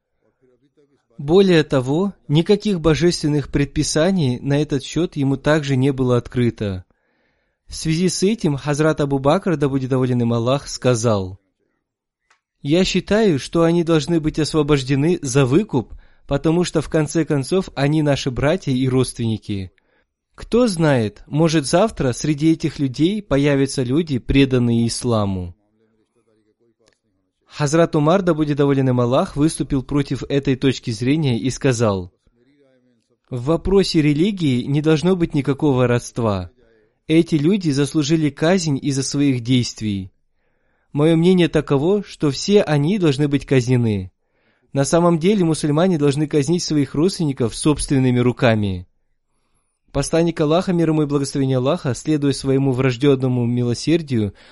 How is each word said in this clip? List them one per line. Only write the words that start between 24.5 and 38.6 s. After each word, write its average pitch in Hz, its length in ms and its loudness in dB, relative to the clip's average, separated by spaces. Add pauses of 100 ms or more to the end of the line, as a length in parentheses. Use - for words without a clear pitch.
исламу». 98 680 -4 (2000)
Хазрат 160 400 0
Умар, 165 280 2
да 175 100 0
будет 151 240 -2
доволен 139 320 2
им 123 100 2
Аллах, 135 380 0
выступил 147 460 -2
против 139 480 -4
этой 139 260 0
точки 127 340 -2
зрения 135 480 -2
и 131 120 -2
сказал: 107 600 -2 (1160)
«В 123 160 -8
вопросе 170 560 2
религии 151 600 0
не 143 180 -2
должно 160 360 2
быть 170 180 -4
никакого 135 520 0
родства. 113 640 -2 (560)
Эти 160 280 2
люди 165 360 0
заслужили 147 600 0
казнь 156 500 0